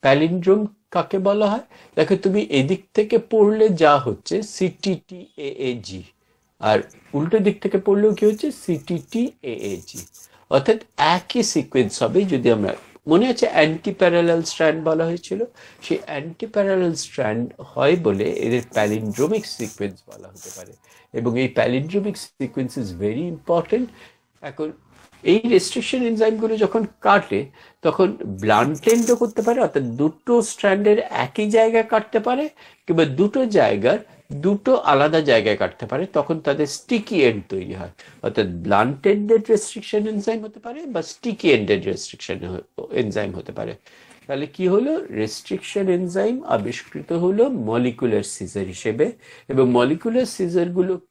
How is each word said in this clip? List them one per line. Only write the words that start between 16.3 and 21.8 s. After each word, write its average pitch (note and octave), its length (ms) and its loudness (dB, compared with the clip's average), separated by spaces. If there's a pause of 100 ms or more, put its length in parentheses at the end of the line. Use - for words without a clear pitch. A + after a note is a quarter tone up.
স্ট্র্যান্ড A#2 640 -4
হয় C#3 360 2
বলে G#2 280 0
এদের A#2 380 -2 (120)
প্যালিন্ড্রোমিক A2 720 0
সিকোয়েন্স G2+ 640 -10
বলা G2+ 200 -20
হতে G2 300 -20
পারে। F#2 160 -20 (400)
এবং A#2 260 -2
এই C3 80 0
প্যালিন্ড্রোমিক D3 680 -2